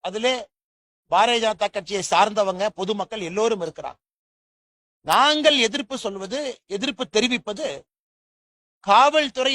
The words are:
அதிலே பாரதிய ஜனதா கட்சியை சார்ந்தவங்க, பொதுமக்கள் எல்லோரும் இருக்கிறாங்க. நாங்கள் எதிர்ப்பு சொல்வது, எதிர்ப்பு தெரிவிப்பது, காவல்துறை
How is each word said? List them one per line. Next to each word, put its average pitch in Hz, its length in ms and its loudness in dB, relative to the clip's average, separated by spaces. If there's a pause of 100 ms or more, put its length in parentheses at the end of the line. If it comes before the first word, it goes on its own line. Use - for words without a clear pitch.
அதிலே 226 260 -2 (760)
பாரதிய 226 320 2
ஜனதா 214 320 -2
கட்சியை 196 360 -6
சார்ந்தவங்க, 196 520 2 (160)
பொதுமக்கள் 202 500 -6
எல்லோரும் 208 360 -2
இருக்கிறாங்க. 147 340 -12 (1040)
நாங்கள் 294 520 4 (100)
எதிர்ப்பு 262 280 -6 (100)
சொல்வது, 196 340 -6 (360)
எதிர்ப்பு 247 280 -4 (120)
தெரிவிப்பது, 240 520 -2 (1200)
காவல்துறை 269 680 4